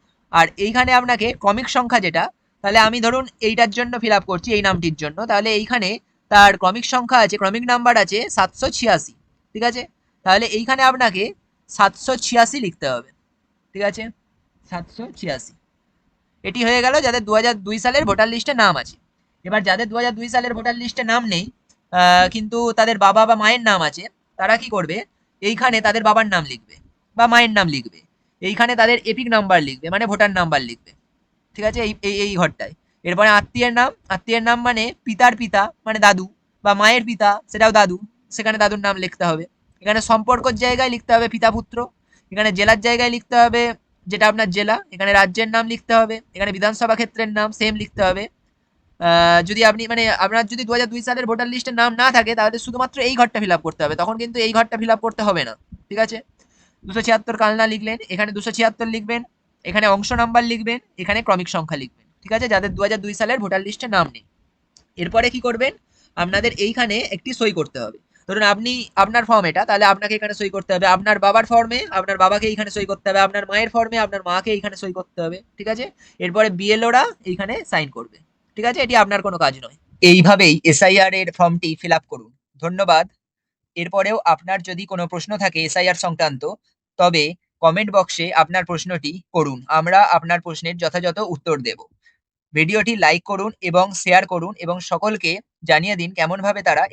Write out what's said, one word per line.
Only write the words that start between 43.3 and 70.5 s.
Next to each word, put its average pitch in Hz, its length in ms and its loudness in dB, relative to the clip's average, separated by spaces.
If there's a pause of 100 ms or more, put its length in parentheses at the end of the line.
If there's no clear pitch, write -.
হবে 233 200 2 (440)
যেটা 202 240 0
আপনার 214 260 0
জেলা, 208 200 0 (180)
এখানে 196 180 -2
রাজ্যের 202 420 2
নাম 226 180 0
লিখতে 233 220 -6
হবে, 226 220 2 (180)
এখানে 196 220 -4
বিধানসভা 220 420 0
ক্ষেত্রের 226 400 -6
নাম 214 100 0 (100)
সেম 220 140 0 (100)
লিখতে - 240 -8
হবে। 190 180 -2 (760)
আহ, 170 480 4
যদি 214 120 -2 (100)
আপনি, 220 120 -2 (100)
মানে 233 100 0 (220)
আপনার 220 280 0
যদি 240 120 -6
দু 220 100 -4
হাজার 240 180 0
দুই 240 140 -8
সালের 247 200 -4
ভোটার 233 260 -4
লিস্টে 254 280 -8
নাম 240 100 2 (100)
না 247 60 4 (100)
থাকে, 226 220 2
তাহলে 220 180 2 (100)
শুধুমাত্র 254 300 -6 (120)
এই 262 120 -4
ঘরটা 233 200 0
ফিল 196 160 0
আপ 165 100 -2
করতে 160 180 -6
হবে, 151 160 -2
তখন 202 220 -2
কিন্তু 233 140 -10 (100)
এই 226 100 -2
ঘরটা 226 240 0
ফিল 226 140 0
আপ 220 120 -2
করতে 220 220 -6
হবে 175 200 0
না। 113 60 -12 (340)
ঠিক 202 160 -8
আছে, 214 120 -6 (680)
দুশো 196 220 -6
ছিয়াত্তর 226 360 -2
কালনা 220 300 2
লিখলেন, 220 260 -8 (140)
এখানে 208 240 -4
দুশো 208 200 -8
ছিয়াত্তর 226 380 0
লিখবেন, 226 260 -6 (440)
এখানে 208 220 -2 (100)
অংশ 202 140 -4 (100)
নাম্বার 233 220 2 (100)
লিখবেন, 233 260 -6 (240)
এখানে 202 240 -4
ক্রমিক 180 280 0
সংখ্যা 160 280 -6
লিখবেন। - 240 -20 (160)
ঠিক - 140 -14
আছে, 240 180 -4
যাদের 190 220 0
দু 190 60 -6
হাজার 208 220 0
দুই 208 160 -8
সালের 226 220 -2
ভোটার 190 240 -4
লিস্টে 208 200 -10 (100)
নাম 170 180 2
নেই। 117 100 -20 (760)
এরপরে 226 360 0
কি 254 120 -8
করবেন? 240 260 -2 (440)
আপনাদের 196 360 -2 (140)
এইখানে 220 300 -4 (180)
একটি 220 240 -12
সই 220 200 0
করতে 143 260 -6
হবে। 110 140 -12 (300)
ধরুন 208 240 -2
আপনি, 220 200 -6 (300)
আপনার 226 260 0
ফর্ম 220 220 4
এটা, 170 180 0
তাহলে 208 240 4
আপনাকে 202 260 -4
এখানে 208 220 -8
সই 196 100 -4